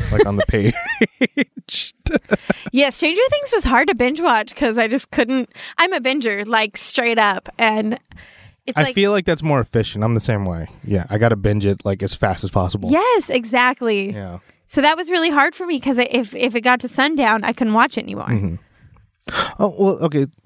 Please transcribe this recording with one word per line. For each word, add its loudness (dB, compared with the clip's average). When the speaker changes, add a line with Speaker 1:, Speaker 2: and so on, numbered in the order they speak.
Speaker 1:
like, 4
on -2
the 0
Speaker 2:
<laughs> 0
Speaker 1:
page. -2
<laughs> -20
Speaker 2:
Yeah, 4
Stranger 0
Things -2
was 2
hard 2
to 2
binge 0
watch 0
'cause 0
I 2
just -2
couldn't, 0
I'm 2
a -2
binger, -2
like, 0
straight 0
up, 2
and 0
it's -4
Speaker 1:
I 4
Speaker 2:
like 0
Speaker 1:
feel 4
like 0
that's 0
more 2
efficient. -2
I'm 2
the 2
same -2
way. -4
Yeah, 0
I -2
gotta 4
binge 0
it, 0
like, -2
as -4
fast -2
as -6
possible. -2
Speaker 2:
Yes, 2
exactly. 0
Speaker 1:
Yeah. -10
Speaker 2:
So 0
that 4
was -6
really 2
hard 2
for -10
me -2
'cause 0
I, 2
if, -2
if -2
it 0
got 4
to -8
sundown, 0
I 0
couldn't 0
watch 2
it -6
anymore. -8
Speaker 1:
Mm-hmm. 0
Oh, 2
well, 2
okay, 0